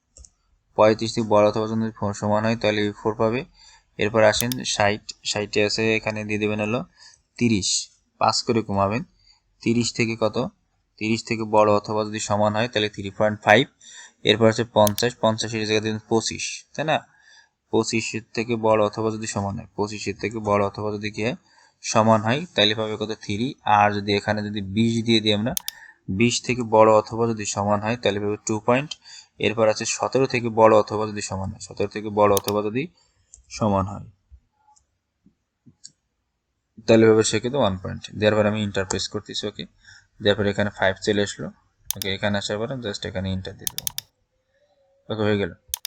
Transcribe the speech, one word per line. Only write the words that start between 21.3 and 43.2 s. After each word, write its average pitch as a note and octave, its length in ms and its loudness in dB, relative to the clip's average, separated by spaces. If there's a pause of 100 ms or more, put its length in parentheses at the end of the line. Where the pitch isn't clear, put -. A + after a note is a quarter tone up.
সমান A2 420 4
হয় B2+ 140 0 (140)
তাহলে G#2 240 4
পাবে G#2+ 220 -4
কত, G#2+ 120 -6 (120)
থ্রি। G#2+ 240 -4 (300)
আর G#2 180 6
যদি G2+ 220 -4
এখানে G#2+ 300 -2
যদি G#2+ 120 -6 (160)
বিশ A2+ 180 2 (120)
দিয়ে A2+ 180 4
দিই G#2+ 140 2
আমরা, A#2 140 -2 (680)
বিশ A#2 140 2 (120)
থেকে B2 160 -4 (120)
বড় A2 160 8 (100)
অথবা A2+ 320 -2
যদি G#2+ 120 -8 (100)
সমান G#2 300 0
হয় A2+ 180 -2
তাহলে G2+ 200 0
পাবে G#2 240 -4
টু A2 80 -2 (120)
পয়েন্ট। C3+ 240 0 (560)
এরপর A2 260 0
আছে A2+ 120 -6 (120)
সতেরো C3 360 0
থেকে A#2+ 160 -2 (120)
বড় A2 220 8
অথবা G#2+ 280 -4
যদি G#2 200 -8
সমান F#2+ 220 -6
হয়, - 140 -18
সতেরো G2+ 280 -6
থেকে G#2+ 140 -8 (100)
বড় G#2 220 6
অথবা G#2 280 -2
যদি A#2 140 -4 (760)
সমান G2 340 2
হয় G2 140 -12 (2750)
তাহলে A2+ 220 8
পাবে A2 220 6
সে A2+ 140 -2
কিন্তু B2+ 180 -4
ওয়ান G2 200 0
পয়েন্ট। F#2+ 200 -12 (160)
দেওয়ার G#2 180 4
পরে G#2 160 4
আমি G#2+ 140 -4
ইন্টার G2 240 -4
প্রেস F#2+ 140 -4 (100)
করতেছি, - 360 -8
ওকে, - 140 -12 (580)
দেওয়ার G2+ 160 4
পরে G2+ 160 0
এখানে G#2 240 -2
ফাইভ F#2+ 160 0 (100)
চলে G#2 220 2
আসলো, - 220 -10 (480)
ওকে, G2 200 -8
এখানে G2+ 240 -2
আসার G#2 200 -4
পরে A#2 140 -6 (100)
just G2+ 260 -8
এখানে F#2 160 -6 (100)